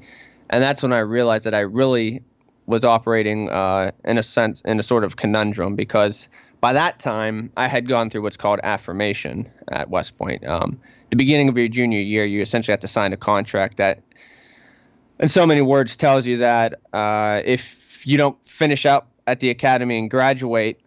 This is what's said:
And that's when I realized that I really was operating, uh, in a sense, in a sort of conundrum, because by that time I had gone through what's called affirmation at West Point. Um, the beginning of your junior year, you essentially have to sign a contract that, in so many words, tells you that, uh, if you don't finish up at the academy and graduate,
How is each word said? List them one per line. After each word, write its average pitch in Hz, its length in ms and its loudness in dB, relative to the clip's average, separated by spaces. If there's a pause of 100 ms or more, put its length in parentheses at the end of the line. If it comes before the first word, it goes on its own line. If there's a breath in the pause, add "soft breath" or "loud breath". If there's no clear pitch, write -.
(500 loud breath)
And 123 140 2
that's 139 180 0
when 127 120 0
I 117 60 2
realized 110 440 0
that 110 100 -4
I 104 60 2
really 117 640 0 (420)
was 113 200 0
operating, 113 640 2
uh, 95 420 0 (140)
in 117 120 0
a 110 60 0
sense, - 380 -2
in 107 180 -2
a 101 40 -4
sort 117 200 2
of 90 140 -4
conundrum, 104 580 -2
because 104 540 0 (320 soft breath)
by 120 120 2
that 156 240 0
time 110 600 -6
I 127 100 0
had 123 200 -2
gone 117 220 0
through 107 120 -8
what's 104 160 -6
called 104 260 0
affirmation 101 840 -4 (180)
at - 220 -8
West 90 280 -4
Point. - 300 -8
Um, 82 320 -4 (300 soft breath)
the 123 80 0
beginning 139 320 4
of 120 80 -2
your 117 100 2
junior 113 320 -2
year, 104 260 -2
you 104 160 -2
essentially 110 320 -2
have 98 60 0
to - 80 -10
sign 98 260 0
a 98 40 -6
contract 101 600 -2
that, 98 240 0 (1160 soft breath)
in 156 80 2
so 170 180 4
many 151 160 6
words, 135 340 2
tells 135 300 4
you 123 120 -2
that, 117 420 2 (140)
uh, 107 520 0
if - 640 -4
you 143 100 2
don't 143 200 0 (100)
finish 147 380 0
up 139 240 2 (180)
at 123 120 -2
the 127 100 0
academy 123 480 0
and 110 120 -4
graduate, 127 760 0